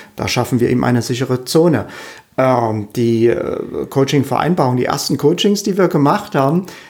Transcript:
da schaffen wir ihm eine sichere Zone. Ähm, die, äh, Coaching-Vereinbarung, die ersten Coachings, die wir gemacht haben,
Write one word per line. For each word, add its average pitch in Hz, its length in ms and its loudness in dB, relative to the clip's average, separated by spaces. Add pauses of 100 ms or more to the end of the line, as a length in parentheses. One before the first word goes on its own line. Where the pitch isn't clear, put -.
(140)
da - 140 -6
schaffen 123 320 -2
wir 123 80 2
ihm 123 160 0
eine 123 160 2
sichere 127 460 -4
Zone. 160 400 2 (500)
Ähm, 117 580 0
die, 117 340 2
äh, - 600 -2
Coaching-Vereinbarung, 135 880 0
die 123 80 0
ersten - 320 -2
Coachings, 202 460 0
die 196 160 -2
wir 180 100 4
gemacht 160 460 0
haben, 151 320 0 (240)